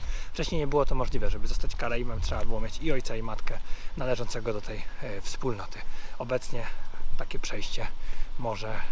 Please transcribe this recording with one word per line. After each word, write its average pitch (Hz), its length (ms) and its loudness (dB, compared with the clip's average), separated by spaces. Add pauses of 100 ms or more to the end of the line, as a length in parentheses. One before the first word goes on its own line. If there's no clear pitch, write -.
(340)
Wcześniej 165 280 -4
nie 147 60 0
było 139 180 2
to - 100 4
możliwe, 123 340 2
żeby - 180 4
zostać - 280 2
Karaimem, 120 460 -2
trzeba 110 240 0
było 110 140 4
mieć 113 220 0
i 123 100 2
ojca, 117 240 2
i 113 80 -2
matkę 113 340 0 (400)
należącego 117 560 -2
do 107 80 -4
tej, - 220 -6 (200)
e, 104 180 -6
wspólnoty. 104 580 -4 (400)
Obecnie 123 440 -2 (540)
takie - 220 2
przejście - 480 0 (520)
może, 110 360 -4 (160)